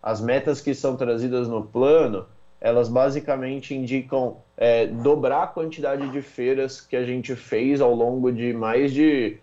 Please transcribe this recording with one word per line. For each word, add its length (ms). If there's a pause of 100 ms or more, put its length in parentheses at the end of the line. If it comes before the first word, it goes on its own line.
As 200
metas 400
que 120
são 220
trazidas 540
no 140
plano, 640 (360)
elas 260
basicamente 840
indicam, 640 (180)
é, 300
dobrar 580
a 40
quantidade 640
de 120
feiras 600
que 140
a 80
gente 320
fez 440
ao 160
longo 360
de 200
mais 420
de 500